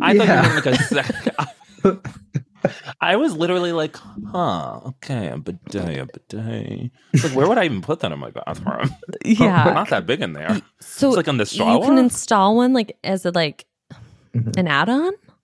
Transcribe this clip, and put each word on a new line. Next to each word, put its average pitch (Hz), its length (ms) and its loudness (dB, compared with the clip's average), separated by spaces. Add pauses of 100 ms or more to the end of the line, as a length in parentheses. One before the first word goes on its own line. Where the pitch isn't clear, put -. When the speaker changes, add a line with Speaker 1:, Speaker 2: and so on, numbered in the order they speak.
Speaker 1:
I 190 140 6
thought 196 100 4
you 196 60 6
Speaker 2:
yeah. 127 160 4
Speaker 1:
were, 110 80 0
like, 143 100 -2
a 127 160 2
sec-, - 520 -4 (500)
Speaker 2:
<laughs> - 1160 -6
Speaker 1:
I 170 160 2
was 269 180 0
literally 175 380 0
like, 156 240 -4
"Huh, 104 920 -6
okay, 120 420 -8
a 64 100 -8
bidet, 87 640 -8
a 67 60 -10
bidet." 113 840 -10 (220)
It's 120 120 4
like, 139 120 -2
where 143 120 4
would 240 80 4
I 208 80 2
even 123 180 -2
put 151 180 -4
that 95 100 -2
in 73 80 -8
my 64 120 -12
bathroom? 73 600 -6 (340)
Speaker 3:
Yeah. 214 480 4
Speaker 1:
Not 190 180 0
that 98 160 0
big 123 140 -2
in 87 120 -6
there. - 180 -8
Speaker 3:
Y-, 208 120 -2 (180)
so - 280 0
Speaker 1:
It's, 247 80 4
like, 165 120 0
on 139 80 2
the 107 140 2
Speaker 3:
you - 140 -2
can - 180 4
Speaker 1:
shower? 269 160 6
Speaker 3:
install 220 580 4
one, 247 160 4
like, 233 320 -2
as 185 200 -2
a, 180 60 -2
like, 165 340 -2 (680)
Speaker 2:
Mm-hmm. 117 260 -2
Speaker 3:
an 175 80 0
add-on? 233 440 2 (320)